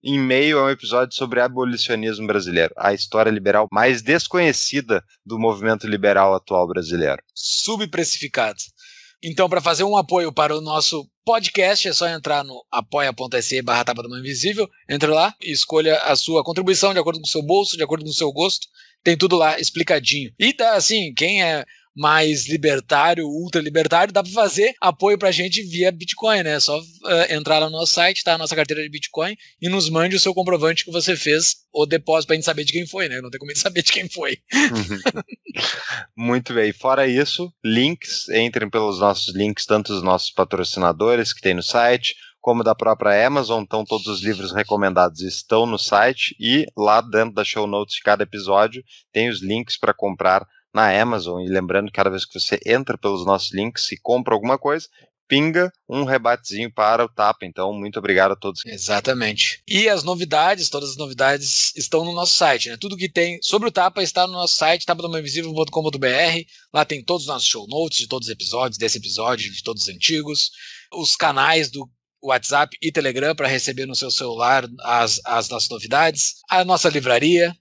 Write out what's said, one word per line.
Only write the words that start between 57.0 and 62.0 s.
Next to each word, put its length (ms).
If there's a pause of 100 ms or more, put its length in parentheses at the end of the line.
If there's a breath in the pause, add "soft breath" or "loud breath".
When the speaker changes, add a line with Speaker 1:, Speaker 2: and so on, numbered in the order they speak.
Speaker 1:
o 40
Tapa. 360
Então, 260
muito 260
obrigado 360
a 20
todos. 300
Speaker 2:
Exatamente. 1000
E 220
as 160
novidades, 680
todas 200
as 80
novidades 800
estão 280